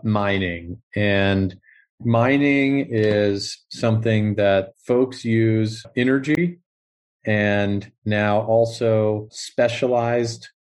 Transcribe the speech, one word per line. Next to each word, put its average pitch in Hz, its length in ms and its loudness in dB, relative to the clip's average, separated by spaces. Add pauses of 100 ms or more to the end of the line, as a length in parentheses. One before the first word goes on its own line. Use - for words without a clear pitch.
mining, 95 800 -2 (140)
and 98 600 2 (480)
mining 139 880 2
is 104 800 0
something 110 640 0
that 98 420 2
folks 127 480 -2
use 110 600 0 (100)
energy 143 640 0 (640)
and 101 640 0 (140)
now 104 360 0
also 110 920 0
specialized 120 1200 -2 (220)